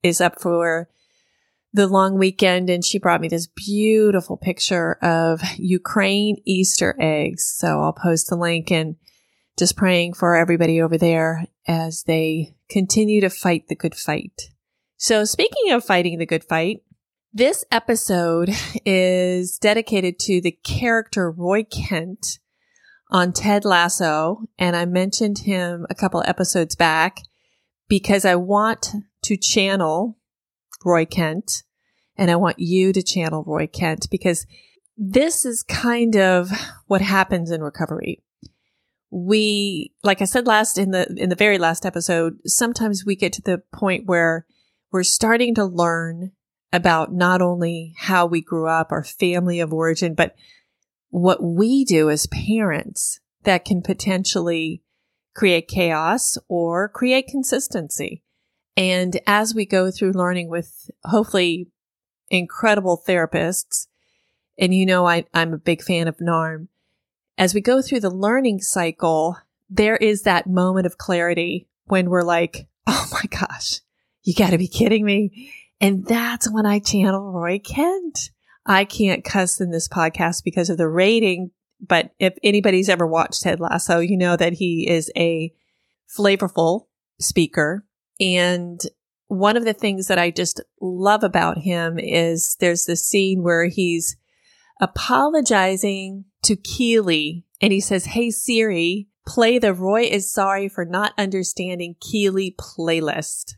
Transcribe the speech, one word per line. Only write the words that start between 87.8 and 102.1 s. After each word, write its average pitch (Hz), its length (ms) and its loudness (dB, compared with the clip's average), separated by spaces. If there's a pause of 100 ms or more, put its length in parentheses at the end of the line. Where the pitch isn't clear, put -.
And 175 580 2 (500)
one 202 280 2
of 233 80 0
the 220 80 0
things 196 360 -4
that 185 100 2
I 175 120 2
just 175 300 -4 (220)
love 190 420 0
about 170 320 0
him 165 420 -2
is - 640 0
there's 175 240 2
this 170 220 -2
scene 190 360 0
where 170 260 2
he's 170 500 -2 (640)
apologizing 196 1400 0 (160)
to 214 120 2
Keely, 175 920 0 (160)
and 202 100 4
he 196 80 2
says, 190 240 -2
"Hey 233 260 -2
Siri, 208 800 0 (180)
play 240 320 2
the 214 140 2
Roy 190 300 0
is 202 280 -2
Sorry 196 380 -2
for 180 160 -6
Not 180 320 -2
Understanding 180 840 -6
Keely 190 560 -2